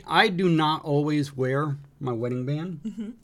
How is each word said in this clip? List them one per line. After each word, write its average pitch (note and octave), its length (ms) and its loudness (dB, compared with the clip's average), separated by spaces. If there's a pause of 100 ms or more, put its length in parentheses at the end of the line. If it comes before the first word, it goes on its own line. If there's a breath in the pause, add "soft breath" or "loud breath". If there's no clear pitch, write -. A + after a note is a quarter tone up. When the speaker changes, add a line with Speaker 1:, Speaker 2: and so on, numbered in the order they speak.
Speaker 1:
I F#3+ 220 6
do F#3 200 2
not D#3 340 2
always D3 520 0
wear C#3 420 0 (220)
my C3 120 -4
wedding B2 340 -4
band. D#3 380 -4
Speaker 2:
Mm-hmm. A3 260 -8 (140)